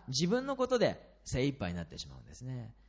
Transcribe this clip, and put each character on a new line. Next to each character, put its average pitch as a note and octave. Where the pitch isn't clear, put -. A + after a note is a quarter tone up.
自 C3+
分 B3
の C4+
こ B3+
と B3+
で F#3
精 C3+
一 C3+
杯 F#2
に F2
な E2+
っ -
て -
し D2
ま C2+
う B1
ん A1
で D2+
す -
ね。 B2